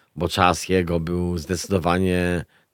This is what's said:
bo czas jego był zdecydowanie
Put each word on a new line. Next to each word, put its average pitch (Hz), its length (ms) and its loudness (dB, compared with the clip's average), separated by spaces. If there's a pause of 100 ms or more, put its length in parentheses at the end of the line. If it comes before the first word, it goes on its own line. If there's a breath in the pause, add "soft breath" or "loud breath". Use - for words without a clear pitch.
(160)
bo 85 120 -2
czas 90 400 2
jego 87 320 0
był 87 380 -2
zdecydowanie 87 1080 0 (300)